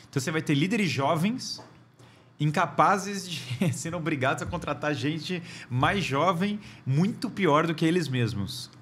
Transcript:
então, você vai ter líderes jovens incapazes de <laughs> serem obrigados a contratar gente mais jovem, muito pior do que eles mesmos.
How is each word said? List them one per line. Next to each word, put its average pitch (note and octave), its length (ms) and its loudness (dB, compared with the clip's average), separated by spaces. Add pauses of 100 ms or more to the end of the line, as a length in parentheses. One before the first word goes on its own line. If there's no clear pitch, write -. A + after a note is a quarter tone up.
então, - 100 -4
você D3 120 -4
vai D#3 100 -2
ter D3+ 140 0
líderes F#3 340 0
jovens D#3 760 -2 (760)
incapazes F3+ 920 2
de D#3 100 -8 (180)
<laughs> E3+ 160 2
serem E3+ 240 -6
obrigados C#3+ 460 0
a - 20 -6
contratar D#3 480 -4
gente D3+ 480 -2 (280)
mais D#3 340 2
jovem, F3 560 0 (260)
muito F#3 440 2
pior E3 360 4
do E3 80 -2
que E3 120 0
eles E3 220 2
mesmos. G#2+ 640 -2 (120)